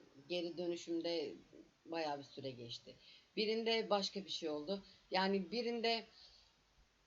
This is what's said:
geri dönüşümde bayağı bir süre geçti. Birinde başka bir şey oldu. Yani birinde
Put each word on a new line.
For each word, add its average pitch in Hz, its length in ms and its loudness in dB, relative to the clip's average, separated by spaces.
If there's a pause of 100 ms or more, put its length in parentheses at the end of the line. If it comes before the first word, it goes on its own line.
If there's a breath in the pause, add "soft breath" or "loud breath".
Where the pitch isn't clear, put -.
(280)
geri 175 300 -2
dönüşümde 170 760 0 (500)
bayağı 156 320 0
bir 139 60 -10
süre 131 280 -8
geçti. 117 440 -10 (400 loud breath)
Birinde 220 540 2
başka 196 360 2
bir - 60 -10
şey 165 180 -2
oldu. 151 340 -2 (280 loud breath)
Yani 190 400 4
birinde 233 560 0 (1000 loud breath)